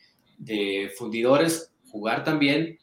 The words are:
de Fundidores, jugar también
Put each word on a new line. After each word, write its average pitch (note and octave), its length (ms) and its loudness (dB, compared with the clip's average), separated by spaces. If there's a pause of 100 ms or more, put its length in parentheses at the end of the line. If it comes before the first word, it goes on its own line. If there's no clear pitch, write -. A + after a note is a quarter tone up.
(380)
de G2+ 600 -4
Fundidores, B2 760 2 (160)
jugar A2+ 360 -4
también D#3 580 2